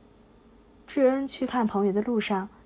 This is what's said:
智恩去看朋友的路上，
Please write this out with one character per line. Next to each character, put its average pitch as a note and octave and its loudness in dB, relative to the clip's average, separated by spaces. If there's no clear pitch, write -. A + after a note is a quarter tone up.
智 C4+ 4
恩 C4+ 2
去 C4 -6
看 B3 0
朋 G3+ 0
友 F#3+ 2
的 G3 0
路 A#3 0
上， G3 -2